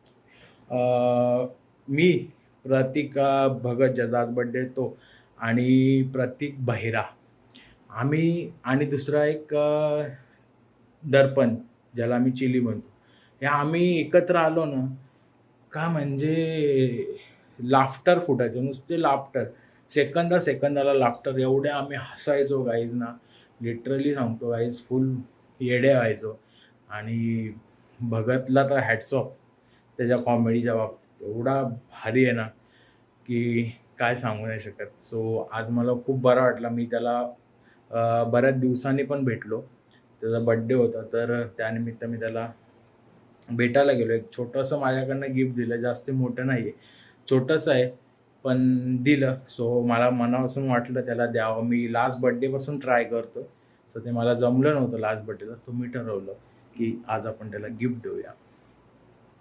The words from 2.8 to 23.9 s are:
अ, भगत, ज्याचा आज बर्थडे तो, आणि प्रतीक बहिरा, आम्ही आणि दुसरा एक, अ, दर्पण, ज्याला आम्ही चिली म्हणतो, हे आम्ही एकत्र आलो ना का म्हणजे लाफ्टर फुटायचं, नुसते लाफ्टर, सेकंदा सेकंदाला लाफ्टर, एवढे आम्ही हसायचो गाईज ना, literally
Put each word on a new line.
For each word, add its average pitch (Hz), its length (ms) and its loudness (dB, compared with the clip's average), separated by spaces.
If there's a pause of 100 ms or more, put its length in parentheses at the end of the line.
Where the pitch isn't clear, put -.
अ, 135 280 4
भगत, 123 420 0
ज्याचा 120 320 0
आज 120 80 -2
बर्थडे 123 360 -2
तो, 127 320 -6 (400)
आणि 127 640 4 (120)
प्रतीक 135 460 -4
बहिरा, 110 440 -2 (840)
आम्ही 156 640 0 (120)
आणि 139 220 0
दुसरा 143 400 0
एक, 151 300 -2
अ, 151 460 0 (1080)
दर्पण, 131 440 6 (400)
ज्याला 117 200 0
आम्ही 127 160 2
चिली 127 280 2
म्हणतो, 110 320 -4 (500)
हे 135 60 0
आम्ही 160 520 2
एकत्र 175 360 4
आलो 160 300 2
ना 131 300 -4 (760)
का 156 160 -4
म्हणजे 147 1300 0 (460)
लाफ्टर 135 560 4
फुटायचं, 123 460 0
नुसते 165 360 -4
लाफ्टर, 139 420 0 (500)
सेकंदा 170 460 2
सेकंदाला 143 540 0
लाफ्टर, 131 460 0
एवढे 135 300 2
आम्ही 139 280 -4
हसायचो 139 640 -2
गाईज 117 300 -2
ना, 120 120 -4 (580)
literally 135 500 -2